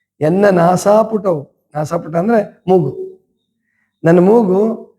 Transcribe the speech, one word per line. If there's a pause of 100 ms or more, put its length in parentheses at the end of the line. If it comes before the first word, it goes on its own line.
(200)
ಎನ್ನ
ನಾಸಾಪುಟವು,
ನಾಸಾಪುಟ
ಅಂದ್ರೆ
ಮೂಗು. (1000)
ನನ್ನ
ಮೂಗು (140)